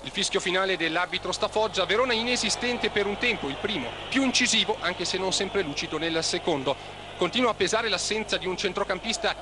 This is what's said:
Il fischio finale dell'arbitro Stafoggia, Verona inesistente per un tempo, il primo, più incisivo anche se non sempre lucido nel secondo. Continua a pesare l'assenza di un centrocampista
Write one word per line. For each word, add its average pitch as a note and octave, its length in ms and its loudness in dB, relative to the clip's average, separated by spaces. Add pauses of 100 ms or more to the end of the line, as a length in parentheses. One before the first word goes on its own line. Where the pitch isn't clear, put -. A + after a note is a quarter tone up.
Il - 80 -10
fischio G3 280 0
finale F#3 380 2
dell'arbitro F3 560 0
Stafoggia, G#3 500 0
Verona A3+ 300 2
inesistente A#3 760 0
per G3+ 160 0
un G3+ 120 -2
tempo, A#3 320 0
il - 80 -6
primo, E3 320 -4 (180)
più C4+ 160 2
incisivo A3 560 2
anche F3+ 240 -2
se F3+ 140 -2
non F#3 160 0
sempre G3 300 0
lucido D#3 340 -4
nel D#3+ 260 0
secondo. C#3+ 520 0 (420)
Continua A3 340 2
a G3+ 40 0
pesare A3 340 2
l'assenza G#3 480 0
di E3 100 -2
un F#3 80 -2
centrocampista G3 880 -2